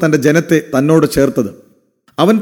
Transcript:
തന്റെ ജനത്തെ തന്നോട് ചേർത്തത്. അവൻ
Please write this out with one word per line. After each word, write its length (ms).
തന്റെ 140
ജനത്തെ 440
തന്നോട് 320
ചേർത്തത്. 540
അവൻ 240